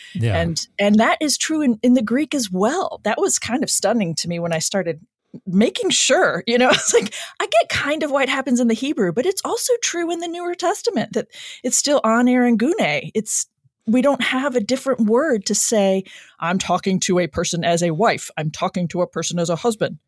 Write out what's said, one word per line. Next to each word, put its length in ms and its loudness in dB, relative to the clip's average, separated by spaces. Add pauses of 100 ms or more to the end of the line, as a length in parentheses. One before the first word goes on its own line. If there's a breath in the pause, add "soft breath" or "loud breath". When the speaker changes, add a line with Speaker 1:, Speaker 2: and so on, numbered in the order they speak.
(140 loud breath)
Speaker 1:
Yeah. 260 0
Speaker 2:
And, 260 -4 (120)
and 180 4
that 240 4
is 180 0
true 240 -2
in, 200 2
in 120 6
the 80 4
Greek 320 -2
as 160 -4
well. 540 -2
That 160 -2
was 180 0
kind 240 -4
of 80 -2
stunning 460 0
to 120 -6
me 100 -4
when 140 -4
I 60 -2
started 420 -4 (460)
making 440 2
sure, 560 2
you 120 2
know, 100 4
<laughs> 40 4
it's 200 0
like, 220 0 (260 loud breath)
I 60 -2
get 220 2
kind 340 -2
of 80 -2
why 140 2
it 40 0
happens 300 0
in 100 2
the 60 2
Hebrew, 380 -2
but 140 -2
it's 180 -2
also 280 0 (100)
true 280 -4
in 80 -4
the 100 -6
Newer 280 -6
Testament 560 -2
that 160 -4 (340 loud breath)
it's 140 -2
still 280 2
aner 400 4
and 140 4
gune. 160 2 (400)
It's, 320 -2 (400)
we 160 4
don't 200 2
have 320 -2
a 60 2
different 480 -2
word 380 2
to 80 0
say, 500 2 (340 loud breath)
"I'm 200 -2
talking 420 0
to 180 2
a 80 2
person 380 -4
as 180 2
a 100 2
wife. 440 0
I'm 160 -4
talking 360 -4
to 120 -4
a 60 0
person 340 -6
as 100 0
a 60 0
husband." 520 -2